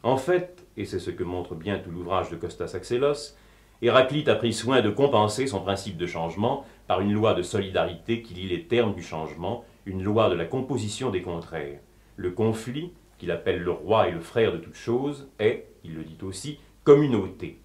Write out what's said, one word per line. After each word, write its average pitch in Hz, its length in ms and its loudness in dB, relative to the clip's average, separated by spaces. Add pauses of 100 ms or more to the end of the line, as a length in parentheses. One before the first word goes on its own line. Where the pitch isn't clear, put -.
En 127 160 2
fait, 175 480 0 (120)
et 101 80 -4
c'est 95 120 -6
ce 90 140 -6
que 87 120 -6
montre 90 300 -6
bien 92 240 -4
tout 90 140 -8
l'ouvrage 87 400 -2
de 85 40 -8
Costas 82 380 -8
Axelos, 143 640 -2 (480)
Héraclite 131 460 4
a 107 60 6
pris 117 180 0
soin 127 280 4
de 107 80 2
compenser 123 560 4
son 104 140 -2
principe 95 380 -4
de 85 100 -4
changement 85 580 -2 (220)
par 92 140 0
une 101 120 2
loi 104 220 4
de 87 80 -2
solidarité 95 800 -2
qui 87 100 -16
lie 92 140 -8
les 87 160 -4
termes 117 320 2
du 90 80 -10
changement, 82 600 -6 (220)
une 95 160 -6
loi 104 260 4
de 90 80 2
la 85 100 -4
composition 127 680 -4
des 90 100 -2
contraires. 82 600 -8 (340)
Le 90 160 -4
conflit, 123 600 -2 (260)
qu'il 85 100 -8
appelle 85 320 -2
le 87 100 -2
roi 95 360 2
et 90 40 -2
le 82 100 -6
frère 104 320 2
de 85 40 -6
toute - 160 -12
chose, 135 640 -4
est, 110 300 0 (160)
il 80 100 -12
le 80 100 -10
dit 80 200 -14
aussi, 143 340 -10 (260)
communauté. 117 800 6